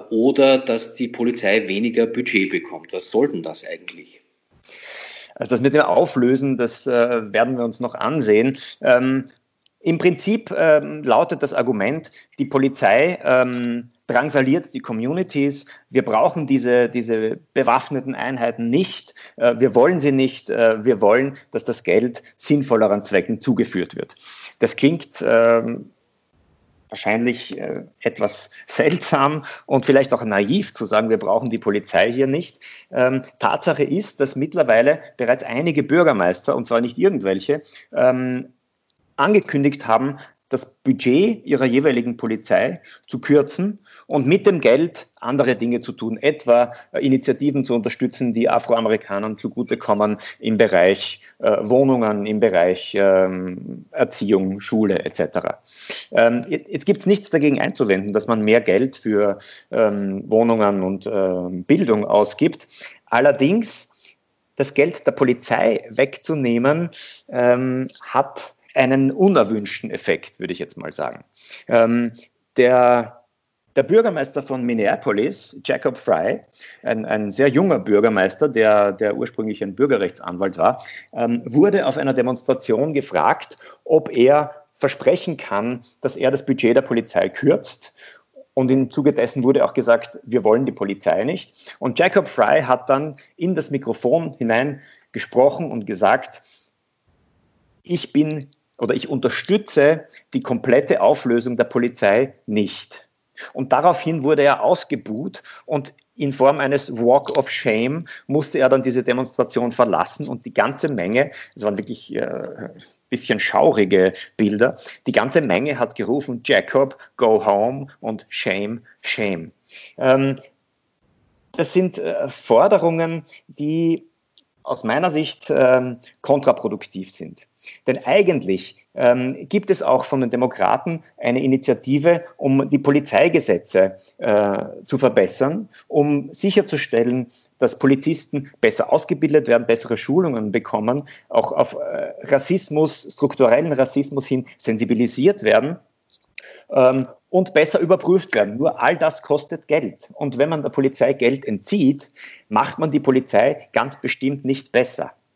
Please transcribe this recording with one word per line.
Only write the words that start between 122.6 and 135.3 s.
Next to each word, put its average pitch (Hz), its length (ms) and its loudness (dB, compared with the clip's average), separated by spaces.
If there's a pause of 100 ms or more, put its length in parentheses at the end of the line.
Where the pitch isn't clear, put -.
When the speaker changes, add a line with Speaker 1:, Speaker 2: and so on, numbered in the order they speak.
Speaker 2:
die 165 560 -2 (580)
aus 131 200 -8
meiner 147 300 0
Sicht, 151 360 -4
ähm, 127 500 2 (240)
kontraproduktiv 113 880 -2
sind. - 340 -18 (400)
Denn - 180 -2
eigentlich, 147 800 0 (120)
ähm, 127 520 0
gibt 196 220 0
es 185 100 -2
auch 127 240 2
von 135 160 -2
den 120 100 -2
Demokraten 123 760 0 (140)
eine 127 220 0
Initiative, 139 840 2 (120)
um 135 320 0
die 139 120 2
Polizeigesetze, 131 1160 2 (240)
äh, 104 460 0 (200)
zu - 140 -4
verbessern, 131 680 0 (180)